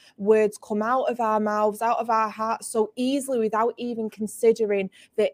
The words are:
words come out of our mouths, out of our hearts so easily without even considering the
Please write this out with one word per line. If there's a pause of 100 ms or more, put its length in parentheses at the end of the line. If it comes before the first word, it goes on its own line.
(180)
words
come
out
of
our
mouths,
out
of
our
hearts
so
easily
without
even
considering (260)
the